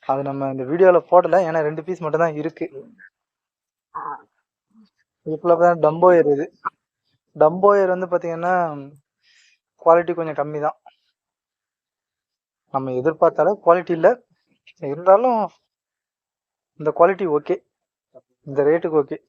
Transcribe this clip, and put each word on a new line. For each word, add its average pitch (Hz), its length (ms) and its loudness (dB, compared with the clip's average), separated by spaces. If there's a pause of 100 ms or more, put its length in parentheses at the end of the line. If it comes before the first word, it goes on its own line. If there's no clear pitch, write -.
அது 139 160 -2
நம்ம 139 260 -6
இந்த 135 160 -8
வீடியோல 175 380 4
போடல, 175 380 4
ஏன்னா 165 200 -2
ரெண்டு 156 220 -4
பீஸ் 170 180 -8
மட்டும் 156 200 -2
தான் 160 160 -2
இருக்கு. 160 280 -8 (2500)
இதுக்குள்ள 160 320 0
தான் 175 240 2
டம்போயர் 165 480 4
இது. 143 160 0 (920)
டம்போயர் 185 560 2
வந்து 185 180 -4
பாத்தீங்கன்னா, 170 440 -4 (1300)
குவாலிட்டி 170 320 4
கொஞ்சம் 160 240 -8
கம்மி 151 220 -6
தான். 151 180 -6 (2000)
நம்ம 135 220 -6
எதிர்பார்த்த 156 460 0
அளவு 190 180 0
குவாலிட்டி 175 340 0
இல்ல, 165 140 0 (760)
இருந்தாலும் 190 560 2 (1400)
இந்த 151 120 -2
குவாலிட்டி 185 400 2
ஓகே, 147 240 -2 (920)
இந்த 143 180 -4
ரேட்டுக்கு 156 360 0
ஓகே. 143 180 -4 (120)